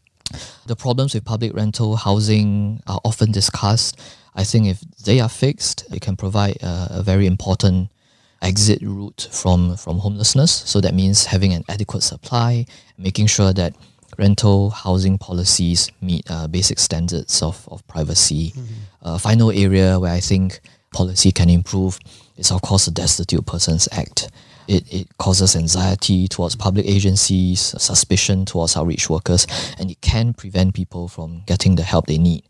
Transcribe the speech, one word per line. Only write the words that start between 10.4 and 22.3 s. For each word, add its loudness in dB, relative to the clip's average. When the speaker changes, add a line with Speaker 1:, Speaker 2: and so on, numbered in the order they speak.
Speaker 1:
So -2
that 2
means 2
having 2
an -2
adequate -6
supply, -2
making 0
sure 4
that -2
rental 4
housing 0
policies 0
meet, -4
uh, -6
basic -2
standards -2
of, -6
of -18
privacy. -2
Speaker 2:
Mm-hmm. -12
Speaker 1:
A -6
final 4
area 4
where 0
I 0
think 0
policy 2
can 4
improve 2